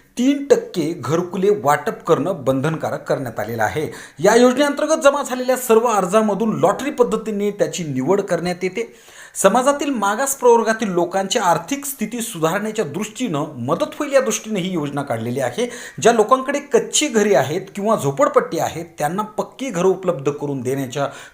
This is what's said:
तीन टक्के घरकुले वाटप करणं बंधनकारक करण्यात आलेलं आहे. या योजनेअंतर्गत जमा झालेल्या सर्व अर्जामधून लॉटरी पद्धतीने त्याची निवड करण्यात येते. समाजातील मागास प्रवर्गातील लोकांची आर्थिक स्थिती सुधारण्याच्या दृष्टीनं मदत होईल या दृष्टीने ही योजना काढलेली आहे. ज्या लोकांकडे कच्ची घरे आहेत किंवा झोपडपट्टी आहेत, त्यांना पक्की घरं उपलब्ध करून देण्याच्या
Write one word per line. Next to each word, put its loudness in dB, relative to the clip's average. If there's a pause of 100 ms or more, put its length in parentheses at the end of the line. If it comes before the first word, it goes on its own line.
(180)
तीन 2
टक्के 2 (120)
घरकुले 0
वाटप 0
करणं 0
बंधनकारक -2
करण्यात -2
आलेलं -2
आहे. -2 (260)
या 6
योजनेअंतर्गत 4
जमा 4
झालेल्या -2
सर्व 4
अर्जामधून 2
लॉटरी 2
पद्धतीने 0
त्याची -4
निवड 0
करण्यात -4
येते. -6 (400)
समाजातील 4
मागास 0
प्रवर्गातील 4
लोकांची 0
आर्थिक 0
स्थिती -6
सुधारण्याच्या -2
दृष्टीनं -4 (140)
मदत -2
होईल -4
या 6
दृष्टीने -4
ही -4
योजना -4
काढलेली -4
आहे. -2 (320)
ज्या 6
लोकांकडे 2
कच्ची 0
घरे 4
आहेत 2 (140)
किंवा 0
झोपडपट्टी 0
आहेत, -6 (140)
त्यांना -2
पक्की -8
घरं 0
उपलब्ध 0
करून -6
देण्याच्या -4 (260)